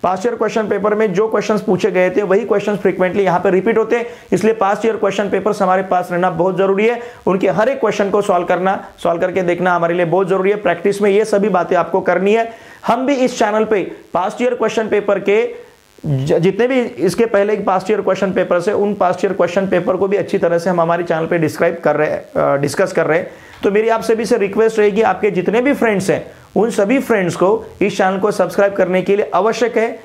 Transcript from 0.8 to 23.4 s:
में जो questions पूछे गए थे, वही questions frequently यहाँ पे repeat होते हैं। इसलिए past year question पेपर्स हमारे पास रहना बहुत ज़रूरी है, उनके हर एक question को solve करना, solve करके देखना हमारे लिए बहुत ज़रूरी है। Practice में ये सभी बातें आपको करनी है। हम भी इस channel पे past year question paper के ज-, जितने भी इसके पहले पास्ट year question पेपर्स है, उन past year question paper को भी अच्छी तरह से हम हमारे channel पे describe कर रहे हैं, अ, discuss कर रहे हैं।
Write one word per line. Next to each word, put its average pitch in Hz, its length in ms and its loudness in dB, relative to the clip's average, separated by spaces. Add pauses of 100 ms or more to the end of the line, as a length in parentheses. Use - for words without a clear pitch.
में 214 180 0
जो 214 160 0
questions 214 320 0
पूछे 185 300 0
गए 180 200 2
थे, 185 120 0
वही 196 220 2
questions 208 340 0
frequently 185 440 0
यहाँ 180 180 2
पे 202 100 0
repeat 214 280 2
होते 220 180 0
हैं। 233 100 -4 (260)
इसलिए 214 220 2
past 202 320 0
year 220 100 0
question 190 340 -2
पेपर्स 202 320 0
हमारे 185 200 2
पास 180 300 -2
रहना 175 180 0
बहुत 170 280 0
ज़रूरी 196 280 2
है, 233 140 0 (260)
उनके 190 220 0
हर 196 200 2
एक 269 120 -4
question 202 300 -2
को 202 120 0
solve 180 240 0
करना, 185 420 -2 (140)
solve 170 180 0
करके 185 220 -2
देखना 175 320 0
हमारे 170 200 0
लिए 175 120 0
बहुत 180 220 2
ज़रूरी 190 220 2
है। 208 60 0
Practice 196 460 -2
में 208 80 2
ये 208 140 4
सभी 208 240 0
बातें 180 280 0
आपको 170 240 0
करनी 185 320 0
है। 226 200 0 (340)
हम 247 200 0
भी 285 80 2
इस 247 240 0
channel 214 260 2
पे 208 180 0 (320)
past 196 280 -2
year 247 120 0
question 220 340 -2
paper 202 300 0
के 220 520 -2 (360)
ज-, 147 320 0
जितने 196 280 2
भी 254 140 2
इसके 196 460 0
पहले 208 300 2
पास्ट 190 340 -2
year 214 100 0
question 190 320 0
पेपर्स 175 360 0
है, 208 60 -2
उन 202 200 0
past 180 300 0
year 190 80 0
question 175 340 0
paper 185 300 0
को 190 120 0
भी 196 80 0
अच्छी 190 220 -2
तरह 170 200 2
से 175 120 -2
हम 175 100 0
हमारे 170 240 0
channel 165 220 -2
पे 170 120 0
describe 170 460 -2
कर 151 120 2
रहे 151 140 0
हैं, - 320 -4
अ, 143 140 2
discuss 143 360 -2
कर 165 140 0
रहे 156 120 2
हैं। 180 120 -6 (320)